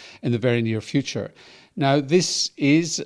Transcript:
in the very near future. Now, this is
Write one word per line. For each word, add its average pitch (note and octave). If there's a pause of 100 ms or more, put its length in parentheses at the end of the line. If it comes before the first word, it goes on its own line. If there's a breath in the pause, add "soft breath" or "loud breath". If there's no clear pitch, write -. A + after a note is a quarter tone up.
(240 loud breath)
in B2
the A#2
very A#2+
near A2
future. A#2+ (420 loud breath)
Now, C#3
this D3
is D3+